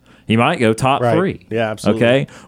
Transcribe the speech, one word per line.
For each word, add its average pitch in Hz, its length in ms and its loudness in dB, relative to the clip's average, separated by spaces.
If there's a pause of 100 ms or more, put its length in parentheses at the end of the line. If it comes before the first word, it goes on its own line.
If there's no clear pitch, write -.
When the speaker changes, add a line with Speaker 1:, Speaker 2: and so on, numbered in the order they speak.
(260)
Speaker 1:
He 110 100 0
might 131 240 2
go 113 140 2
top 131 280 0
Speaker 2:
Right. 120 140 2
Speaker 1:
three. 165 360 -4
Speaker 2:
Yeah, 110 200 -2
absolutely. 110 340 -2
Speaker 1:
Okay? 135 220 2 (200)